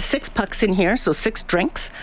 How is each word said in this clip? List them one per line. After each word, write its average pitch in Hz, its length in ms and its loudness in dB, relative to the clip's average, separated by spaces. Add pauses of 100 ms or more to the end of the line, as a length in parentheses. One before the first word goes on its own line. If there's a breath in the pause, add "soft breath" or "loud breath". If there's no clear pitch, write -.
six - 240 0
pucks - 340 -2
in 202 120 2
here, 190 220 2
so - 140 0
six 214 320 0
drinks. - 480 -2 (120)